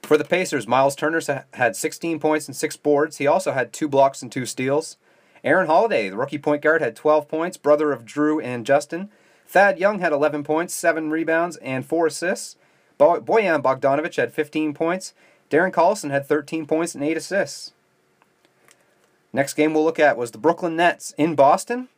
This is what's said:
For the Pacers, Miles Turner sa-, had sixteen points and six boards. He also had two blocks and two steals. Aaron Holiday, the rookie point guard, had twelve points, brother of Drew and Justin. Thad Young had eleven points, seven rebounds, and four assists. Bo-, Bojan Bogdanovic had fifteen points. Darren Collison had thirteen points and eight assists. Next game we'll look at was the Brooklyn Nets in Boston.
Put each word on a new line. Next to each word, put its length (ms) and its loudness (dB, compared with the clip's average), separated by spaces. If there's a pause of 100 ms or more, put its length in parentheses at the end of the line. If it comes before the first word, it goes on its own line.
For 160 4
the 60 0
Pacers, 440 -2
Miles 260 2
Turner 280 -2
sa-, 220 -6 (100)
had 200 0
sixteen 460 -6
points 280 0
and 80 -14
six 200 -6
boards. 400 0
He 100 -2
also 260 2
had 200 -4
two 160 -4
blocks 320 2
and 100 -14
two 140 -6
steals. 540 -4 (440)
Aaron 260 2
Holiday, 420 2
the 60 -10
rookie 200 -4
point 240 -2
guard, 220 2
had 120 -4
twelve 340 0
points, 280 -6
brother 360 2
of 120 -6
Drew 360 0
and 260 -8
Justin. 420 0 (400)
Thad 300 4
Young 220 0
had 120 0
eleven 300 0
points, 320 -2
seven 340 0
rebounds, 500 -2
and 280 -6
four 220 0
assists. 480 -6 (420)
Bo-, 220 6
Bojan 420 2
Bogdanovic 540 0
had 160 -2
fifteen 420 -4
points. 400 -4 (360)
Darren 200 2
Collison 400 0
had 160 -2
thirteen 400 -2
points 300 -2
and 80 -6
eight 120 -2
assists. 560 -6 (1600)
Next 220 -4
game 180 2
we'll 120 2
look 160 -2
at 160 4
was 160 -8
the 60 -20
Brooklyn 360 0
Nets 420 0
in 200 0
Boston. 600 2